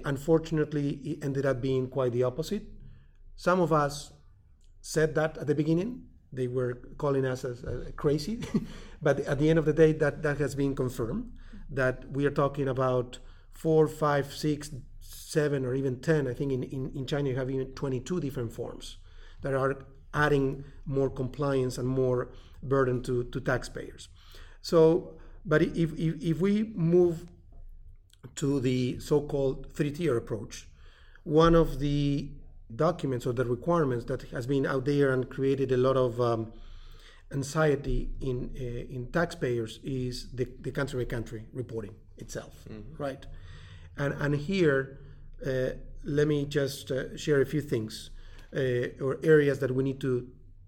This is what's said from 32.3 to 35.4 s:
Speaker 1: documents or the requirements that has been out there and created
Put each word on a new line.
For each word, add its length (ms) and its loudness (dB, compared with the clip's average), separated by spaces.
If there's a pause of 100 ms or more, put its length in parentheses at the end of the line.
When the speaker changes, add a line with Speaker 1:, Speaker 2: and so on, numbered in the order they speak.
Speaker 1:
documents 520 0
or 60 0
the 120 0
requirements 600 0
that 160 -4
has 240 -8
been 200 2
out 200 0
there 260 4
and 160 0
created 420 0